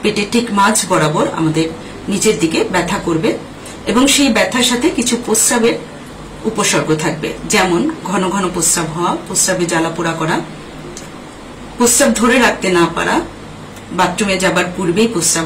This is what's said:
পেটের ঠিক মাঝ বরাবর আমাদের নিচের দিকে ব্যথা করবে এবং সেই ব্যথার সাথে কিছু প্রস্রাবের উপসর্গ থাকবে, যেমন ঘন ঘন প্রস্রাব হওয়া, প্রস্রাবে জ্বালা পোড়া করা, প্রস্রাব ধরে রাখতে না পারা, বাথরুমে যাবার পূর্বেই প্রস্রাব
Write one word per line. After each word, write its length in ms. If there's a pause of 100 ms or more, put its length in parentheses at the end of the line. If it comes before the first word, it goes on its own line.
পেটের 300
ঠিক 200
মাঝ 380
বরাবর 460
আমাদের 340 (380)
নিচের 320
দিকে 320
ব্যথা 260
করবে 400 (500)
এবং 200
সেই 220
ব্যথার 340
সাথে 260
কিছু 360
প্রস্রাবের 480 (720)
উপসর্গ 500
থাকবে, 380 (160)
যেমন 400 (140)
ঘন 260
ঘন 240
প্রস্রাব 320
হওয়া, 320 (100)
প্রস্রাবে 380
জ্বালা 240
পোড়া 240
করা, 280 (1400)
প্রস্রাব 360
ধরে 260
রাখতে 300
না 260
পারা, 260 (680)
বাথরুমে 460
যাবার 280 (120)
পূর্বেই 300
প্রস্রাব 380